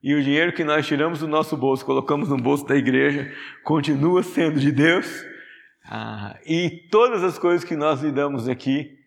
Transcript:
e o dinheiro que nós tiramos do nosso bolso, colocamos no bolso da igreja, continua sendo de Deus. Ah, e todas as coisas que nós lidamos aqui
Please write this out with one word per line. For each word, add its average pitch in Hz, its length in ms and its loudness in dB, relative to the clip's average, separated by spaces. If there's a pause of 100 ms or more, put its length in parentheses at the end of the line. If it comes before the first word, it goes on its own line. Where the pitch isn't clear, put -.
e 143 80 2
o 147 80 2
dinheiro 156 300 2
que 175 100 -4
nós 151 240 0
tiramos 151 340 0
do 160 60 -4
nosso 156 300 0
bolso, 135 260 0
colocamos 139 460 0
no 143 80 0
bolso 139 300 0
da 143 100 2
igreja, 139 560 0 (300)
continua 156 600 2
sendo 156 380 0
de 143 100 4
Deus. 156 540 2 (580)
Ah, 110 640 -12
e 165 460 -4
todas 220 340 4
as 175 140 -2
coisas 175 260 2
que 170 100 -6
nós 147 280 0
lidamos 139 440 -2
aqui 135 600 -4